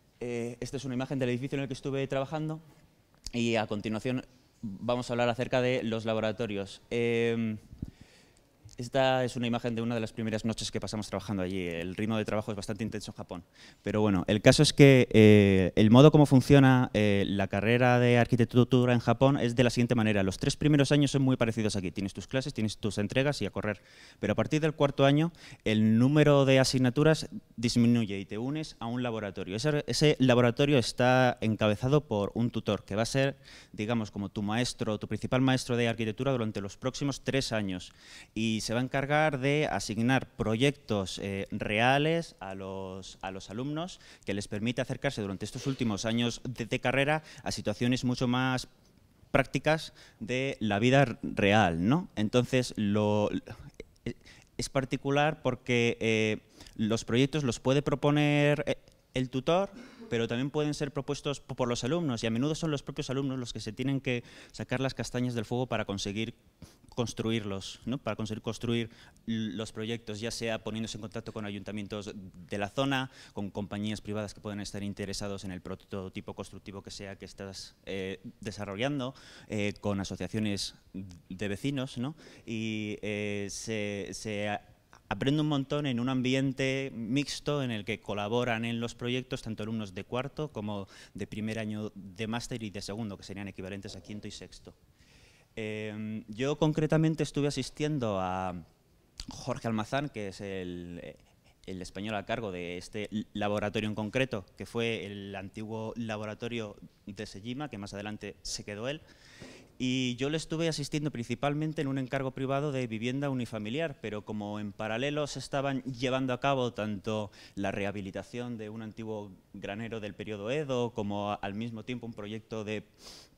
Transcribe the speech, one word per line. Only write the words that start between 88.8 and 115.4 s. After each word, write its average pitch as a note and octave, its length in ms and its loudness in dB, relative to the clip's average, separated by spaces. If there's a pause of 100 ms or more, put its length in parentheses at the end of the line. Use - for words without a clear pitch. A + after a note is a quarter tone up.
los A#2 140 -6
proyectos B2 480 -6
tanto A2 200 -6
alumnos A2 300 -6
de F#2+ 100 -8
cuarto C3+ 480 -6
como G#2 360 -6 (260)
de G2 140 -8
primer A2 320 -6
año G#2+ 360 -6
de G2 320 -10
máster A#2+ 360 -6
y G#2 80 -8
de G2 100 -10
segundo, G2+ 340 -8
que - 80 -16
serían G2+ 240 -10
equivalentes G2 480 -10
a F#2+ 60 -16
quinto G#2 260 -14
y G2+ 40 -14
sexto. - 420 -18 (800)
Em, G#2+ 760 -8
yo C3 280 -2
concretamente D#3 640 2
estuve C#3+ 240 -2
asistiendo C3+ 720 -2
a F#2 320 -4 (760)
Jorge - 380 -6
Almazán, A#2 400 -2
que G#2 220 -8
es F2+ 100 -14
el, F2+ 800 -10 (480)
el F#2 160 -10
español G2+ 340 -8
a G2 100 -4
cargo A2+ 260 -4
de F2+ 260 -8
este G2+ 340 -10
l-, G#2+ 220 -4
laboratorio G#2 560 -2
en G#2 60 -6
concreto, A2 500 -4 (120)
que G#2 80 -12
fue A2+ 400 -4
el G2+ 300 -10
antiguo G#2+ 640 -10
laboratorio A2 800 -8 (300)
de G#2 180 -10
Sejima, B2 440 -10
que G#2+ 80 -12
más G2+ 160 -10
adelante G#2 480 -10
se - 220 -10
quedó G#2 240 -8
él. D3+ 140 -8 (760)
Y B2+ 400 0
yo C3+ 120 -2
le D#3 80 -2
estuve D#3+ 320 -4
asistiendo D3 420 -4
principalmente D3 720 -4
en C#3 60 -2
un C3+ 100 -2
encargo C3+ 340 -4
privado C#3 400 -2
de C3 160 -2
vivienda B2 420 -2
unifamiliar, B2 720 -6
pero G#2 220 -8
como G#2 380 -8
en G#2 100 -8
paralelo B2+ 540 -4
se C#3 140 -8
estaban C3+ 440 -4